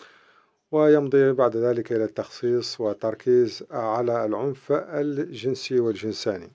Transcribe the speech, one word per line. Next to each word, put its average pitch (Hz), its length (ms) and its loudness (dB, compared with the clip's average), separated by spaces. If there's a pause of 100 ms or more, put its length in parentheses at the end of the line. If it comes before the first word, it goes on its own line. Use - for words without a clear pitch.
(720)
ويمضي 143 600 4
بعد 123 240 2
ذلك 117 360 0
إلى 110 120 0
التخصيص 117 760 -4
والتركيز 110 880 0
على 117 540 -2
العنف 123 480 -2
الجنسي 143 1080 -2
والجنساني. 107 760 -4